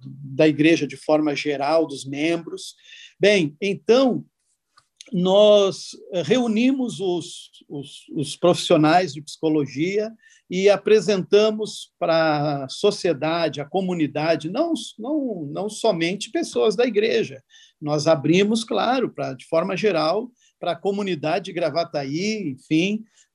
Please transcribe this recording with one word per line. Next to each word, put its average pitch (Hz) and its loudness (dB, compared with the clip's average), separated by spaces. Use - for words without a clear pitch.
da 135 0
igreja 151 2
de 131 -8
forma 151 0
geral, 147 0
dos 135 -10
membros. 165 -6
Bem, 190 2
então, 208 2
nós 196 4
reunimos 240 0
os, 175 -6
os, - -14
os - -6
profissionais 170 2
de 151 -14
psicologia 160 -4
e 190 2
apresentamos 208 2
para 151 0
a 131 -10
sociedade, 160 -2
a 143 -6
comunidade, 165 -2
não, 320 -2
não, 226 -4
não 185 -6
somente 196 -2
pessoas 240 0
da 240 2
igreja. 208 0
Nós 151 -2
abrimos, 175 2
claro, 226 -2
pra, 135 -8
de 131 -16
forma 185 0
geral, 190 0
para 170 -4
a 170 -6
comunidade 185 -2
de 190 -12
Gravataí, 165 -4
enfim, 190 -2